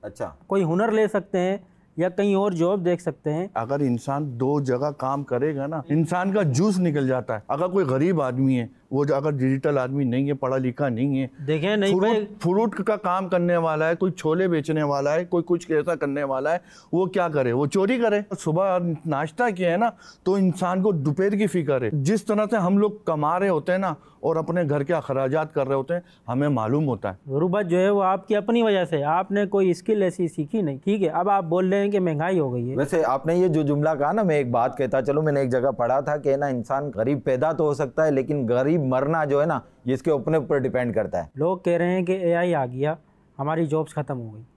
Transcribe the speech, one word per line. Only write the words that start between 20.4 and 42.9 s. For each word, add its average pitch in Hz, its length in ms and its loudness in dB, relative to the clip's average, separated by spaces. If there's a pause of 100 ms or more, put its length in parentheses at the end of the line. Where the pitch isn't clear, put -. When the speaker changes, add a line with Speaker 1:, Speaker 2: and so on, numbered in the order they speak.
Speaker 3:
کو 214 80 2
دوپہر 180 440 0
کی 202 120 0
فکر 143 340 0
ہے۔ 117 120 0
جس 151 320 0
طرح 214 240 0
سے 226 80 0
ہم 190 200 2
لوگ 208 140 2 (140)
کما 160 340 0
رہے 196 100 2
ہوتے 160 220 0
ہیں 185 80 2
نا 185 140 -2 (260)
اور 160 160 0
اپنے 160 340 -2
گھر 143 140 0
کے 156 100 -2
اخراجات 143 600 -2
کر 139 140 0
رہے 139 80 0
ہوتے 135 180 -2
ہیں، 175 80 -4 (260)
ہمیں 135 220 0
معلوم 135 380 0
ہوتا 110 220 -2
ہے۔ 98 220 -12
Speaker 2:
غربت 180 380 0
جو 175 100 2
ہے، 190 100 4
وہ 202 140 2
آپ 190 240 0
کی 214 80 0
اپنی 226 260 2
وجہ 202 240 2
سے، 143 180 -2
آپ 170 280 0
نے 202 140 2
کوئی 196 240 2
skill 202 340 0
ایسی 175 240 0
سیکھی 160 340 -4
نہیں، 139 220 -2
ٹھیک 196 200 0
ہے؟ 165 60 2
اب 175 200 0
آپ 196 140 2
بول 180 260 0
رہے 202 140 2
ہیں 202 80 0
کہ 202 80 2
مہنگائی 175 400 0
ہو 135 140 0
گئی 123 180 -4
ہے۔ 135 40 -4
Speaker 1:
ویسے 151 300 0
آپ 131 200 0
نے 165 100 2
یہ 180 120 4
جو 160 140 2
جملہ 147 280 2 (100)
کہا 143 120 0
نا، 214 120 0
میں 165 120 2
ایک 135 160 0
بات 123 260 2
کہتا 131 240 0
چلوں، 143 220 0
میں 151 100 2
نے 139 60 2
ایک 135 120 0
جگہ 131 200 2
پڑھا 123 280 2
تھا 147 180 -2
کہ 139 180 0
نا، 147 100 -2
انسان 135 500 -4
غریب 123 280 0
پیدا 139 280 0
تو 160 120 -2
ہو 147 100 2
سکتا 147 320 -2
ہے، 156 60 2
لیکن 139 380 0
غریب 139 360 2
مرنا 139 400 0
جو 143 160 2
ہے 151 40 2
نا، 156 140 0 (260)
یہ 123 80 0
اس 131 80 -2
کے 170 100 0
اپنے 139 260 0
اوپر 147 200 0
depend 123 380 0
کرتا 92 280 -2
ہے۔ 78 120 -12
Speaker 2:
لوگ 165 220 0
کہہ 180 160 0
رہے 170 180 2
ہیں 185 140 0
کہ 175 60 -2
اے 180 240 0
آئی 170 200 0
آ 135 100 0
گیا، 135 300 -2 (440)